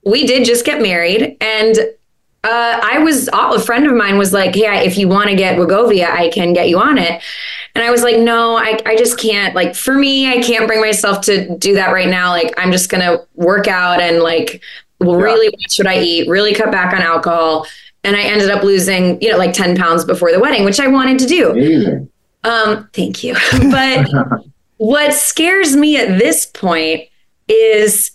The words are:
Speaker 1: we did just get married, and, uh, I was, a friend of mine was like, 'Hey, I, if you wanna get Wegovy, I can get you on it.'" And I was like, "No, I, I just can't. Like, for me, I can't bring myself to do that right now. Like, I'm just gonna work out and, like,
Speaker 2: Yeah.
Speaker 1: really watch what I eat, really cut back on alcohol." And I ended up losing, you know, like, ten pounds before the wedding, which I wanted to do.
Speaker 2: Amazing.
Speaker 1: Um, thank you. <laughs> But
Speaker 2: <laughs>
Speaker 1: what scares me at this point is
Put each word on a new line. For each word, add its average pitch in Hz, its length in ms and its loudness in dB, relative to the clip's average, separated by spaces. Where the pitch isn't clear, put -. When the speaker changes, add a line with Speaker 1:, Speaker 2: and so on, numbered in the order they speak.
Speaker 1:
we 214 240 0
did 254 160 2
just 240 220 0
get 294 160 -2
married, 190 580 -2
and, 220 380 0
uh, 233 380 0
I 240 160 0
was, 311 320 0
a 220 280 0
friend 240 280 0
of 262 60 2
mine 202 240 2
was 196 160 2
like, 190 220 0
'Hey, 214 120 2
I, 196 140 0
if 190 160 0
you 196 100 0
wanna 202 280 2
get 185 220 0
Wegovy, 196 460 2
I 170 260 0
can 175 220 -2
get 175 160 2
you 175 120 2
on 269 180 2
it.'" 175 240 -2
And 226 100 -4
I 240 60 0
was 240 120 2
like, 233 140 2
"No, 233 400 2
I, 220 300 -2
I 220 80 0
just 240 240 0
can't. 202 360 -2
Like, 180 200 -2
for - 180 -4
me, 269 340 0
I 247 140 0
can't 226 260 0
bring 220 140 0
myself 208 400 0
to 185 360 -2
do 196 180 0
that 185 180 0
right 185 160 0
now. 180 220 0
Like, 170 260 -2
I'm 185 140 0
just 185 180 -2
gonna 180 300 0
work 190 320 0
out 180 340 0
and, 170 180 2
like, 165 420 -2
Speaker 2:
Yeah. 175 160 2
Speaker 1:
really 220 340 2
watch - 280 -8
what 196 100 0
I 185 120 0
eat, 170 280 -2
really 202 280 2
cut - 160 -2
back 185 200 -2
on 185 120 -2
alcohol." 165 640 0
And 202 120 -2
I 202 60 -2
ended 208 260 0
up 196 140 -2
losing, 185 580 0
you 220 100 0
know, 175 60 2
like, 180 160 0
ten 180 240 0
pounds 170 260 0
before 175 300 0
the 185 80 4
wedding, 247 240 0
which 202 160 0
I 269 60 0
wanted 262 320 2
to 262 60 2
do. 294 260 2
Speaker 2:
Amazing. 226 580 0
Speaker 1:
Um, 214 480 -2
thank 185 320 -6
you. 247 100 -6
<laughs> 262 180 2
But 262 340 0
Speaker 2:
<laughs> - 340 -20
Speaker 1:
what 285 360 0
scares 320 640 0
me 302 180 2
at 190 240 0
this 320 260 0
point 160 580 -4
is 214 680 2